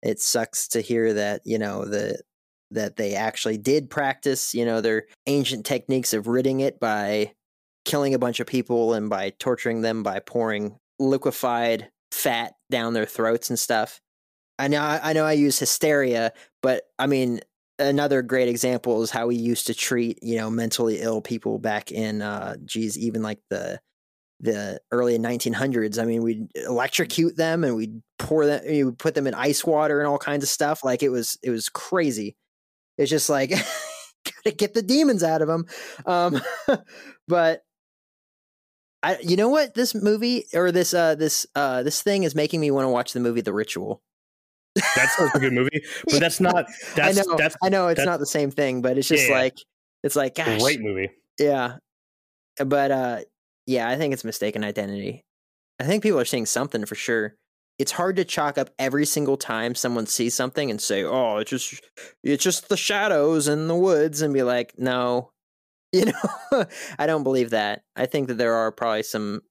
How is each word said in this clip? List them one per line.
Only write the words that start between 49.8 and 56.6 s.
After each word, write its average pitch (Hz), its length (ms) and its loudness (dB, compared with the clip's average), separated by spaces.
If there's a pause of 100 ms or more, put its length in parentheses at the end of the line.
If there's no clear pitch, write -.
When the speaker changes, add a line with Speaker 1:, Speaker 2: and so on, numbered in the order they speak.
Speaker 1:
it's 139 120 -2
like, 135 200 0
gosh. 113 260 0
Speaker 2:
Great 131 200 2
movie. 98 280 -4 (300)
Speaker 1:
Yeah. 135 380 0 (840)
But, 139 280 2
uh, 123 280 0 (460)
yeah, 120 240 0
I 131 80 0
think 147 160 0
it's 127 100 -6
mistaken 107 400 -4
identity. 101 600 -6 (540)
I - 40 -6
think 196 200 0
people 196 160 2
are 120 60 2
seeing 120 200 -2
something 117 400 -2